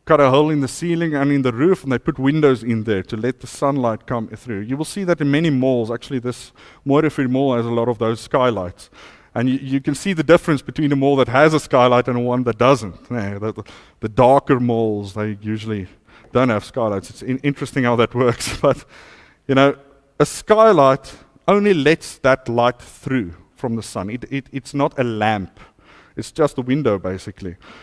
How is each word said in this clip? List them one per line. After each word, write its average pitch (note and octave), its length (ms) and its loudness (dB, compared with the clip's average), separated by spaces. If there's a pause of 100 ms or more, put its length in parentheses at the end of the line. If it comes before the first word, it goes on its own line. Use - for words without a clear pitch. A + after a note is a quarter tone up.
cut D3+ 160 4
a C#3 80 6
hole D3 220 4
in D3+ 100 0
the C3 80 -2
ceiling E3+ 460 -4
and C#3+ 180 0
in C#3 100 0
the B2+ 100 0
roof, D#3+ 300 0
and C3+ 100 -4
they A#2+ 60 0
put - 200 -6
windows C3+ 440 2
in A2+ 220 -2
there G2+ 180 -2
to - 140 -10
let A#2+ 240 -4
the - 60 -16
sunlight C3 600 -2
come A#2 220 -6
through. G#2 320 -10
You A#2 160 -6
will D#3 80 -4
see G3 200 -8
that E3+ 160 0
in D3 100 0
many D#3+ 180 0
malls. B2+ 420 0
Actually, B2 280 -8
this A#2+ 340 -10 (340)
Moerefeer C#3 440 0
Mall C3 260 0
has A#2 80 -2
a A#2 60 -4
lot A#2 180 -2
of A#2 100 -2
those A2+ 220 -2
skylights. G#2+ 680 -2 (440)
And A#2+ 140 -2
you, C3 100 0
you C3+ 220 -4
can D3 140 -4
see - 180 -4
the D#3+ 100 -2
difference D#3 400 2
between C#3+ 300 -2
a C#3 40 2
mall C#3 200 2
that B2+ 120 4
has D3 260 4
a D3 60 2
skylight B2 460 4
and B2 180 -2
one B2 200 -2
that A2+ 140 -4
doesn't. A#2 360 2 (160)
Yeah, G2+ 280 -6
the, G#2+ 140 -8
the, G#2+ 120 -12 (360)
the A2+ 80 -6
darker B2+ 520 4
malls, A2 540 -2
they G#2+ 260 -6
usually G#2+ 480 -6 (440)
don't B2+ 180 2
have G#2 140 -2
skylights. G#2 460 -4
It's - 120 -20
in-, B2+ 160 -4
interesting C#3 460 -4
how A#2+ 120 0
that A#2 180 0
<laughs> - 0 -
works. B2 440 -2
But, - 260 0 (640)
you C3+ 80 2
know, C#3 200 4 (440)
a D3 60 2
skylight F#3+ 880 4 (340)
only G3+ 260 4
lets D#3 440 0
that C3 300 2
light A#2+ 320 0
through A#2 540 -6 (220)
from A#2 180 -6
the A2 80 -6
sun. G2 280 -8
It, A#2+ 200 -10
it, C3+ 220 -8
it's C3+ 200 -12
not C#3+ 260 -2
a C3 60 0
lamp. G#2+ 540 -2 (580)
It's - 140 -10
just D3 280 0
a C3 40 -4
window, B2 360 0
basically. F#2 580 -10 (260)